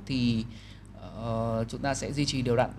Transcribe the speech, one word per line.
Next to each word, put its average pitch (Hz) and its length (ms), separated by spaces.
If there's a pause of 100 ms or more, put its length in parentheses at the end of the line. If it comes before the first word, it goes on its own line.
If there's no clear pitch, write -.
thì, 120 400 (680)
ờ, 113 520
chúng 120 140
ta 135 120
sẽ 123 180
duy 143 140
trì 143 160
đều 123 140
đặn 120 240